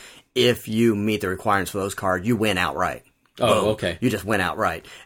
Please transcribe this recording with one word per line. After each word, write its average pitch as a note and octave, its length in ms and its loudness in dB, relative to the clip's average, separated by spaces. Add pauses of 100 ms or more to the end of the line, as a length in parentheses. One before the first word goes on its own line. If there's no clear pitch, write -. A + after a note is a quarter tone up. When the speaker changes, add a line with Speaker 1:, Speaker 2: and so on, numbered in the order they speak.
(340)
Speaker 1:
if A#2+ 360 2
you A2+ 260 4
meet G#2 260 0
the G2+ 60 -2
requirements F#2 440 0
for G2+ 80 -6
those G2 160 -4
cards, F#2 300 -2
you A#2 120 2
win G2+ 200 0
outright. D#2 460 -2 (380)
Speaker 2:
Oh, A2 200 4
Speaker 1:
Boom. G2+ 80 2
Speaker 2:
okay. F2+ 320 -2
Speaker 1:
You A#2+ 80 2
just G2+ 160 -4
win G2+ 160 0
outright. E2+ 440 -2 (200)